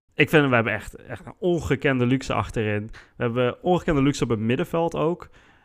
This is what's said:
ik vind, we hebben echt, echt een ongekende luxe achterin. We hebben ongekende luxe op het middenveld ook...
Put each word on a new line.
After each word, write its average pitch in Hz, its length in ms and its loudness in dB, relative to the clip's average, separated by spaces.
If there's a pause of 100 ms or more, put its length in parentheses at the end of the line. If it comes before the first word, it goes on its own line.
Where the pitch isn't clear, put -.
(140)
ik - 160 2
vind, 147 200 4
we 123 60 4
hebben 113 180 2
echt, - 220 -8
echt - 300 -16
een - 140 -16
ongekende 143 680 0
luxe 131 280 0
achterin. 107 580 -2
We - 320 -10
hebben 120 400 0
ongekende 165 380 2
luxe 139 220 2
op 123 60 -2
het 117 100 0
middenveld 165 560 0
ook... 156 340 -2 (340)